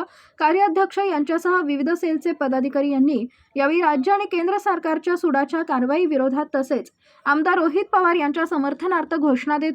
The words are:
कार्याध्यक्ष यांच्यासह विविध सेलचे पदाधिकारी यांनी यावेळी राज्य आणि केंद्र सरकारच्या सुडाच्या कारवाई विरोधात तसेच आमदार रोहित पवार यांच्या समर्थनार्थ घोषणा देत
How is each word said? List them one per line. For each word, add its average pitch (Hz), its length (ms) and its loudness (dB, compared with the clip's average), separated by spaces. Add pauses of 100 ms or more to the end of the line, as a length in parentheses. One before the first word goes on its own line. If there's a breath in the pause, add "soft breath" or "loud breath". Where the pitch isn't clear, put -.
(400 soft breath)
कार्याध्यक्ष 370 580 2
यांच्यासह 349 640 0
विविध 285 280 -2
सेलचे 339 420 -2
पदाधिकारी 277 580 0
यांनी 269 360 2 (300 soft breath)
यावेळी 285 260 2
राज्य 302 300 2
आणि 403 140 0
केंद्र 370 320 -2
सरकारच्या 349 600 -2
सुडाच्या 294 460 0
कारवाई 285 420 0
विरोधात 277 400 0 (100)
तसेच 269 360 -2 (340 soft breath)
आमदार 311 320 2
रोहित 330 280 0
पवार 359 300 2
यांच्या 320 300 0
समर्थनार्थ 320 680 -2
घोषणा 294 420 0
देत 302 180 -2